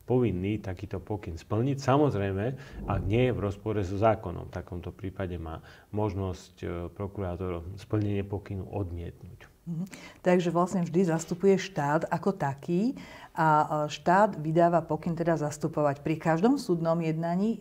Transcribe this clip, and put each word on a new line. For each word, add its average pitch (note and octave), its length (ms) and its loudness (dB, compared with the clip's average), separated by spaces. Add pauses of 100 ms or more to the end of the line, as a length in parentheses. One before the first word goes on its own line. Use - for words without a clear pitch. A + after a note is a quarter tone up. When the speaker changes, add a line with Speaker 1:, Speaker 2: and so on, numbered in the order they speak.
Speaker 1:
povinný G#2+ 560 0
takýto F#2+ 400 -8
pokyn F2+ 400 -8
splniť. C3 400 -2
Samozrejme, G2+ 680 2 (460)
ak F#2+ 160 0
nie A#2+ 240 4
je G#2 80 -2
v F2+ 80 -4
rozpore G2+ 400 -4
so F#2+ 80 -6
zákonom. F#2 560 0
V - 80 -12
takomto F2+ 320 -10
prípade F#2 480 -8
má D#2+ 240 -10 (320)
možnosť, G2 680 -4
e, F#2 60 -8 (240)
prokurátor F#2 720 -6 (160)
splnenie G2+ 480 -2
pokynu G2 480 -6
odmietnúť. F2+ 720 -8 (240)
Speaker 2:
Mhm. E3 140 -4 (420)
Takže F3+ 240 4
vlastne F3 320 2
vždy E3 320 2
zastupuje F3 400 2
štát D#3 560 0
ako F#3+ 240 0
taký F3 640 -2 (400)
a, D3+ 480 4
e, D3 80 -6
štát G3 400 4
vydáva D#3+ 480 4
pokyn D#3+ 320 -2
teda E3 240 2
zastupovať. D3 640 0
Pri D#3+ 160 0
každom F3 400 4
súdnom E3 400 0
jednaní E3+ 640 0